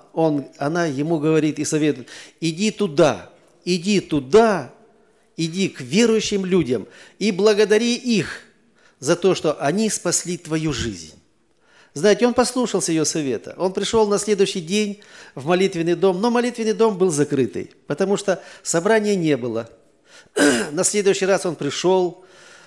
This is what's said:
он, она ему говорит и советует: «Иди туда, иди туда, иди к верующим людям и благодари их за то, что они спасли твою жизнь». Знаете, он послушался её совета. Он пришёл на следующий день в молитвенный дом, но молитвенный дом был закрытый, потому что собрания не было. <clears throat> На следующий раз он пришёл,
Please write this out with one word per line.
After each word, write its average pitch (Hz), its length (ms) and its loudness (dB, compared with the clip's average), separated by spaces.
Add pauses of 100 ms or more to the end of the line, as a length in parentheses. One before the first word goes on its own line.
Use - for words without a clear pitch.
(140)
он, 156 320 0 (120)
она 165 280 -2
ему 156 320 -2
говорит 151 400 0
и 147 80 -4
советует: 147 420 -2 (320)
«Иди 165 300 -2
туда, 156 640 0 (340)
иди 180 340 0
туда, 156 720 2 (640)
иди 165 320 -2
к - 140 -10
верующим 208 640 2
людям 135 420 0 (300)
и 202 140 0
благодари 214 640 2
их 226 460 -2 (580)
за 143 160 2
то, 185 180 2
что 151 260 -2
они 190 300 0
спасли 170 480 -4
твою 156 360 -4
жизнь». 110 420 -8 (800)
Знаете, 196 320 4
он 240 80 0
послушался 233 560 0
её 160 120 2
совета. 143 540 -4
Он 185 160 -2
пришёл 208 340 0
на 202 120 0
следующий 196 420 0
день 202 400 -2 (320)
в 135 140 -8
молитвенный 180 480 0
дом, 180 260 2
но 240 80 2
молитвенный 233 440 0
дом 208 260 2
был 185 100 2
закрытый, 143 600 -2 (160)
потому 190 280 -2
что 185 280 -4 (180)
собрания 208 540 0
не 160 220 2
было. 117 320 -6 (640)
<clears throat> 143 360 2
На 170 120 -2
следующий 190 420 2
раз 185 220 0
он 156 80 -4
пришёл, 175 680 0 (440)